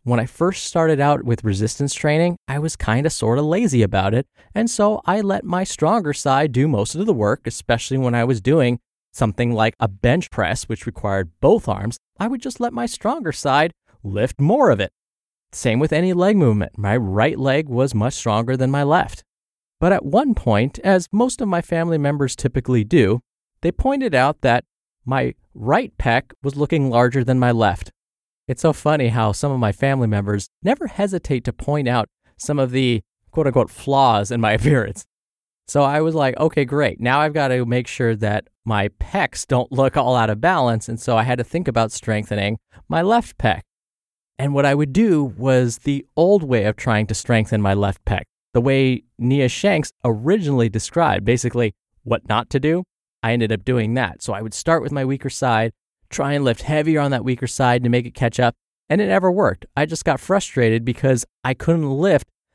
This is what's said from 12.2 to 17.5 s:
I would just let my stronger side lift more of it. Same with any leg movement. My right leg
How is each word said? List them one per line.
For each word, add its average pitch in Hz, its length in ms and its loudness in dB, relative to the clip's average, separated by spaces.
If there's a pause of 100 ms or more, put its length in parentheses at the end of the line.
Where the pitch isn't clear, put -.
I 214 80 -2
would 247 120 -6
just 254 200 -10
let 240 120 -4
my 240 140 -6
stronger 233 460 -4
side 147 400 0 (340)
lift 101 320 -2
more 208 300 4
of 104 120 4
it. 92 120 -4 (580)
Same 117 280 -2
with 151 120 0
any 180 220 0
leg 185 240 2
movement. 110 400 2
My 104 180 -2
right 113 440 0
leg 139 320 0